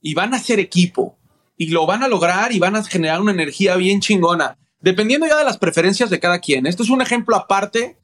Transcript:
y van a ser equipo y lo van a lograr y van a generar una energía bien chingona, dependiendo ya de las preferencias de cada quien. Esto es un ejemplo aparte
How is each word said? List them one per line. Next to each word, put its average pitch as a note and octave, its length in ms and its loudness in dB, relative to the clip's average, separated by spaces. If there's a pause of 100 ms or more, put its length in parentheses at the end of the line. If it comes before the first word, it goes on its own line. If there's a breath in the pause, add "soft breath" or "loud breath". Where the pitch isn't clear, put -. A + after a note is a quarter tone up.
y D#3 140 -8
van G3+ 180 0
a B3+ 60 0
ser A3 220 0
equipo F3 580 -2 (400)
y E3 100 -4
lo E3 160 2
van G3+ 180 0
a C4+ 60 0
lograr F#3+ 440 0
y G#3 60 0
van F#3 160 0
a G#3+ 80 -2
generar E3 380 -2
una G#3 120 0
energía F3+ 440 0
bien F#3+ 240 2
chingona, E3+ 560 0 (240)
dependiendo A3 460 2
ya D4+ 100 4
de D4+ 80 2
las A#3+ 140 -2
preferencias F#3+ 520 0
de E3+ 100 -2
cada F3 180 0
quien. C3+ 280 -2
Esto F3+ 160 -2
es A3+ 80 0
un B3+ 120 2
ejemplo A#3+ 340 0
aparte G3+ 680 -2